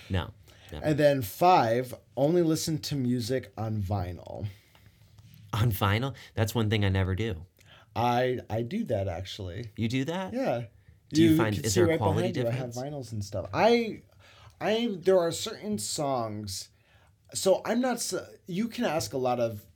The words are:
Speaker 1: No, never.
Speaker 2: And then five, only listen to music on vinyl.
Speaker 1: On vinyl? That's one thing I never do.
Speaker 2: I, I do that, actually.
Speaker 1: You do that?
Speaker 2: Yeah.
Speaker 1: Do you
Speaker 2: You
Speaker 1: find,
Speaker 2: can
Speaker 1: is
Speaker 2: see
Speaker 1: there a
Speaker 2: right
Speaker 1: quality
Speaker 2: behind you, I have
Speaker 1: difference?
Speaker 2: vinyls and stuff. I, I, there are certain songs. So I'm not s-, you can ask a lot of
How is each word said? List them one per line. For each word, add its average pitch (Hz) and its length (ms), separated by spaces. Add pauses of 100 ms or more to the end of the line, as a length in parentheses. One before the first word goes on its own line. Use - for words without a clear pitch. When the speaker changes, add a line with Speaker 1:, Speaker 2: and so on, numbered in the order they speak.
Speaker 1:
No, 90 200 (420)
never. 78 140
Speaker 2:
And 151 140
then 143 240
five, 127 680 (220)
only 170 280
listen 160 360
to - 160
music 123 600
on 107 240
vinyl. 90 640 (1080)
Speaker 1:
On 113 180
vinyl? 110 420 (220)
That's 110 180
one 110 160
thing 104 160
I 95 40
never 95 260
do. 87 200 (600)
Speaker 2:
I, 123 440 (100)
I 110 120
do 170 240
that, 101 220
actually. 92 680
Speaker 1:
You 113 140
do 131 160
that? 185 280
Speaker 2:
Yeah. 165 300 (480)
Speaker 1:
Do 151 120
you 160 80
Speaker 2:
You 156 60
Speaker 1:
find, 208 180
Speaker 2:
can - 100
Speaker 1:
is - 80
Speaker 2:
see 185 80
Speaker 1:
there 170 60
a - 20
Speaker 2:
right 160 100
Speaker 1:
quality 101 320
Speaker 2:
behind - 60
you, 120 100
I 117 40
have 123 220
Speaker 1:
difference? 117 40 (180)
Speaker 2:
vinyls 117 160
and 107 140
stuff. 92 280
I, 226 500 (580)
I, 214 380
there 185 200
are 165 120
certain 208 480
songs. 110 920 (640)
So - 320
I'm 233 160
not 254 140
s-, - 180 (340)
you 196 220
can 240 160
ask 160 280
a 139 40
lot 123 220
of 110 260 (100)